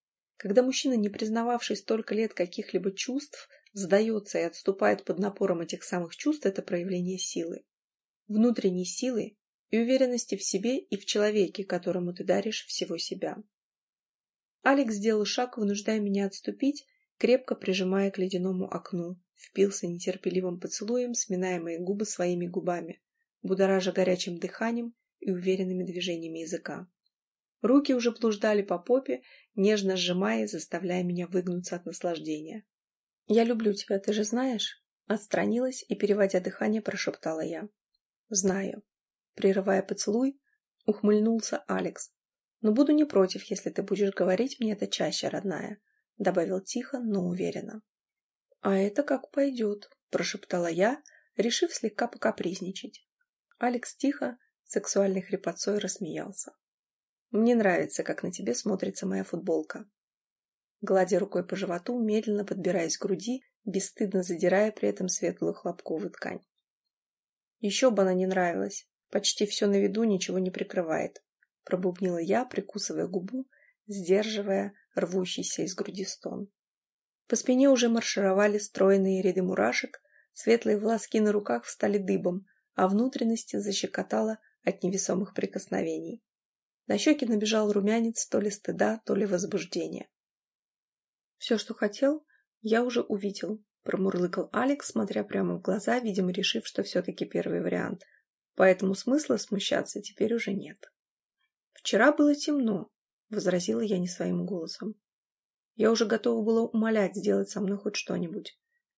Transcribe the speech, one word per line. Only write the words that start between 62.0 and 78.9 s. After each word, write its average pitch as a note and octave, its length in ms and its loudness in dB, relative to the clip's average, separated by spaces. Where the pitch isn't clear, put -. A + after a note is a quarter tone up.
подбираясь F3 520 -2
к - 40 -10
груди, G3 420 -2
бесстыдно F#3+ 560 -2
задирая F#3 500 2
при G#3 180 -2
этом G3 180 -4
светлую F3 460 -2
хлопковую - 580 -8
ткань. - 300 -10
"Еще A3+ 320 4
бы G3 120 4
она F#3 100 4
не F#3 140 2
нравилась. F#3 600 0
Почти - 360 0
все G#3 220 0
на G3 120 4
виду, G3+ 240 2
ничего F#3 360 0
не F#3 120 -2
прикрывает", - 720 -4
пробубнила F3+ 540 -2
я, G3 280 0
прикусывая F3+ 640 -6
губу, G3 400 -6
сдерживая G3+ 840 0
рвущийся F#3 680 -2
из F#3 120 -6
груди G3 300 -6
стон. - 440 -10
По - 80 2
спине B3+ 340 6
уже A#3+ 200 6
маршировали G#3 680 2
стройные F#3+ 640 4